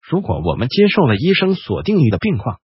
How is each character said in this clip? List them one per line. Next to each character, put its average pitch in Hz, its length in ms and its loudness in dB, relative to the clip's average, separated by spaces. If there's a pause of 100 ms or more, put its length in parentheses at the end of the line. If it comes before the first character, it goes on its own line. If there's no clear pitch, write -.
如 180 200 -2
果 85 200 -4
我 78 140 -2
们 117 140 -4
接 202 180 4
受 190 180 2
了 110 100 2
医 165 180 0
生 190 220 0
所 - 280 -6
定 208 160 0
义 123 100 4
的 98 100 0
病 190 180 -2
况 98 220 -6 (100)